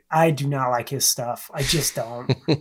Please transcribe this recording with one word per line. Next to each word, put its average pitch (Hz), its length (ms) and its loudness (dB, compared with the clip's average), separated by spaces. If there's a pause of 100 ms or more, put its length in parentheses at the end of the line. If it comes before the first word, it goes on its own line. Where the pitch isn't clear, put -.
(120)
I 160 200 6
do 139 180 0
not 131 200 0
like 120 200 -2
his 135 180 0
stuff. 120 460 -2
I 147 100 -4
just 139 320 0
don't. 120 340 -6 (320)